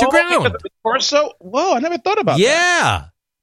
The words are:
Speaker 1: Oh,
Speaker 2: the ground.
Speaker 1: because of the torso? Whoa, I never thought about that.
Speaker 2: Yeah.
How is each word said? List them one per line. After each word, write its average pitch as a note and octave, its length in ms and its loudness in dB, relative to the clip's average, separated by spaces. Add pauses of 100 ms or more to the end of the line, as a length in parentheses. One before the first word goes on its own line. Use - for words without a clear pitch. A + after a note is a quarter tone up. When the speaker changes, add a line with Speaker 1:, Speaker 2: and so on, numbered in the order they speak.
Speaker 1:
Oh, B3+ 60 4
Speaker 2:
the C4+ 40 0
ground. E4+ 320 2
Speaker 1:
because - 120 -2
of - 60 -12
the - 80 -14 (140)
torso? C4 560 0
Whoa, C#4 340 -2
I A#3+ 60 0
never E4 200 -4
thought G#4 200 -2
about D#3+ 180 0
that. F3+ 60 4
Speaker 2:
Yeah. C#4 640 0 (380)